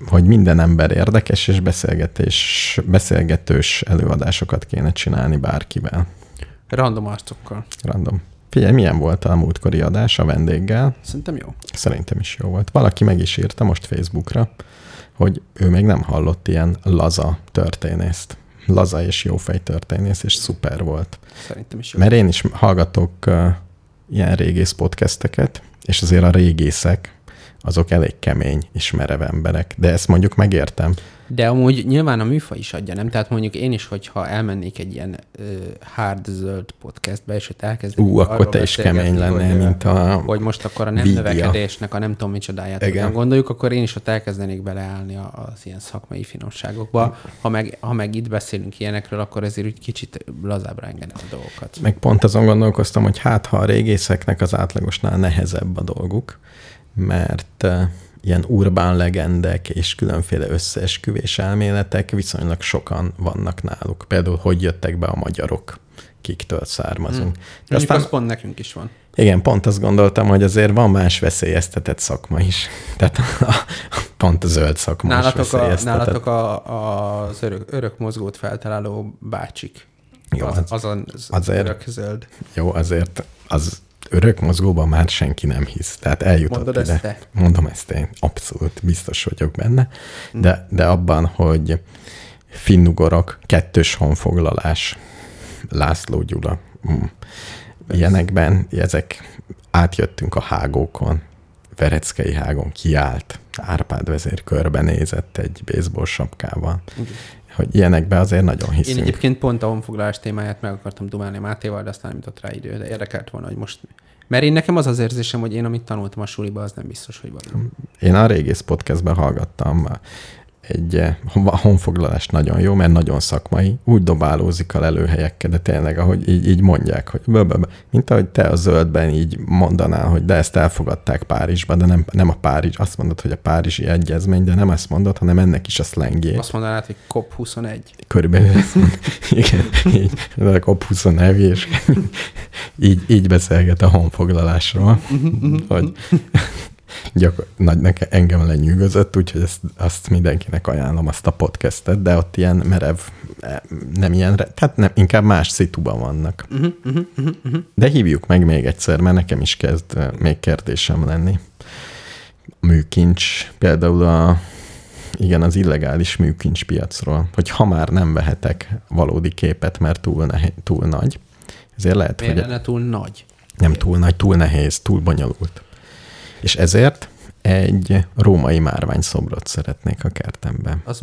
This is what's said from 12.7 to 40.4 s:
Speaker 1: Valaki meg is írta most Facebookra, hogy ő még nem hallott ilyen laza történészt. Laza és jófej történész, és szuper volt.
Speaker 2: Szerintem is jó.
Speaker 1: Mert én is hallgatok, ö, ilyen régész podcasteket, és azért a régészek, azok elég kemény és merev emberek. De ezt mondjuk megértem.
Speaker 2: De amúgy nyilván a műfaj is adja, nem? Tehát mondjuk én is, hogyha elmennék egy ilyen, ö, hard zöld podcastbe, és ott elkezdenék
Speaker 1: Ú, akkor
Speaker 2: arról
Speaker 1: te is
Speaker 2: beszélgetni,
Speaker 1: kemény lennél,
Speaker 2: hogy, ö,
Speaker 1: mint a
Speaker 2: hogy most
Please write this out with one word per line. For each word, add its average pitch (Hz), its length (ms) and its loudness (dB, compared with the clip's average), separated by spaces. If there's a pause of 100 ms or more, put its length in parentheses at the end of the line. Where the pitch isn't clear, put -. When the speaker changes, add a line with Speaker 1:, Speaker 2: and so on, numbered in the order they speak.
Speaker 1:
Valaki 113 320 2
meg 95 160 4
is - 180 -2
írta - 260 -2
most 87 220 0
Facebookra, 107 640 -4 (680)
hogy - 260 0 (120)
ő 92 160 2
még 90 160 4
nem 104 160 4
hallott 80 460 -2
ilyen 82 360 0
laza 82 540 2 (140)
történészt. 85 840 -4 (280)
Laza 92 380 2
és 92 200 -4
jófej 90 400 -4
történész, 95 600 -4
és 92 100 -2
szuper - 500 -4
volt. 76 360 -6 (280)
Speaker 2:
Szerintem - 320 -14
is - 140 -14
jó. 92 60 -2
Speaker 1:
Mert 101 120 6
én 113 160 6
is - 240 0
hallgatok, 90 600 2 (140)
ö, 87 220 4 (640)
ilyen 90 260 0
régész 87 360 0
podcasteket, - 920 -2 (220)
és - 180 -2
azért 90 220 6
a 87 60 8
régészek, 85 840 2 (480)
azok 85 280 0
elég 85 280 2
kemény 71 540 -2
és - 180 -4
merev 73 300 -2
emberek. 82 560 -2
De 87 140 4
ezt 85 160 0
mondjuk 92 280 4
megértem. 87 580 2 (340)
Speaker 2:
De 123 220 0
amúgy 127 380 2
nyilván 135 320 2
a 110 40 -2
műfaj 139 340 -4
is - 160 -12
adja, 95 200 -8
nem? 107 160 -6
Tehát 110 200 -4
mondjuk 110 260 -4
én 127 160 -2
is, 107 160 -4
hogyha 101 400 -8
elmennék 98 520 -6
egy 95 140 -10
ilyen, 90 260 -10 (200)
ö, 104 40 -14 (380)
hard 98 440 -6
zöld 95 460 -8 (100)
podcastbe, - 540 -8
és 104 140 -8
ott - 120 -20
elkezdenék 104 500 0
Speaker 1:
Ú, 104 60 2
akkor 98 160 4
Speaker 2:
arról 110 160 4
Speaker 1:
te 107 120 2
is 82 140 -2
Speaker 2:
beszélgetni, 90 320 2
Speaker 1:
kemény 90 120 2
lennél, 90 320 2
Speaker 2:
hogy, 90 100 4
ö, 92 40 4
Speaker 1:
mint 90 180 0
a 92 420 2
Speaker 2:
hogy 107 140 -2
most 110 260 -4